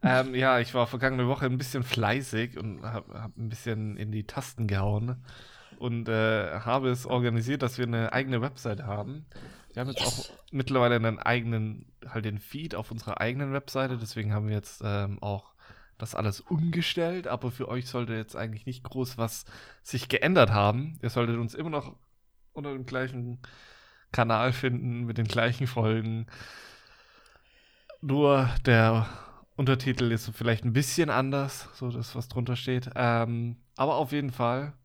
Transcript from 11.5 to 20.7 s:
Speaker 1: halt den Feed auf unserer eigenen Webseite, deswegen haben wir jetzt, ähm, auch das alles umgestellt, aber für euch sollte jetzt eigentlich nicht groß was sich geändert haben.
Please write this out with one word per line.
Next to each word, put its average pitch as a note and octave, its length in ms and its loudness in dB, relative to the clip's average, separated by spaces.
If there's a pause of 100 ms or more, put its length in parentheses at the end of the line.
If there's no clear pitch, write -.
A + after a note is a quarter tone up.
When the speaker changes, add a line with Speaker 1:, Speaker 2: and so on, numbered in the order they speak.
Speaker 1:
halt A2+ 180 -6
den G#2 140 -2
Feed D3+ 360 -10
auf G#2 160 -6
unserer A2 300 -6
eigenen C3+ 320 -2
Webseite, C3+ 460 -2
deswegen G#2+ 360 -4
haben G#2+ 140 0
wir G#2+ 80 0
jetzt, - 280 -8
ähm, G2+ 380 -2
auch G2+ 320 -6 (440)
das - 160 -8
alles G#2 260 -2
umgestellt, E3+ 840 -2
aber B2 240 -4
für - 180 -6
euch B2+ 200 -4
sollte A#2+ 260 -4
jetzt A2 220 -6
eigentlich A2 300 -8
nicht B2+ 180 -8
groß B2+ 340 -4
was A2+ 260 -4 (380)
sich - 260 -6
geändert C#3+ 420 6
haben. A2 520 4